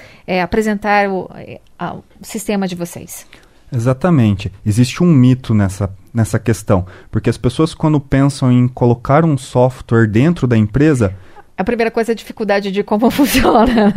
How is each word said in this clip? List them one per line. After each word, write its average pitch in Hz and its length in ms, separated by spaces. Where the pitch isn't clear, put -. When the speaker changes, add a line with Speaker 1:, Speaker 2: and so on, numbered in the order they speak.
Speaker 1:
é, 180 140
apresentar 208 680
o, 190 260
é, - 240
a, 175 160
o - 80
sistema 202 460
de 180 80
vocês? 170 500
Speaker 2:
Exatamente. 123 800
Existe 117 380
um 180 40
mito 127 460
nessa, 98 360
nessa 113 240
questão, 104 480
porque 110 180
as 117 80
pessoas, 156 360
quando 151 260
pensam 139 520
em 123 160
colocar 127 580
um 151 120
software 123 680
dentro 131 400
da 123 80
empresa, 113 600
Speaker 1:
A 190 60
primeira 226 260
coisa 226 220
é - 20
a - 20
dificuldade 202 560
de 196 120
como 220 260
<laughs> - 20
funciona. 233 840